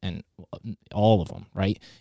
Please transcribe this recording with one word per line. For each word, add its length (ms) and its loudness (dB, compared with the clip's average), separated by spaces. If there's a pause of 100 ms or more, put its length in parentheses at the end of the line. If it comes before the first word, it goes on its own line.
and 220 -8 (720)
all 280 6
of 100 -8
'em, 220 -14
right? 260 -2 (200)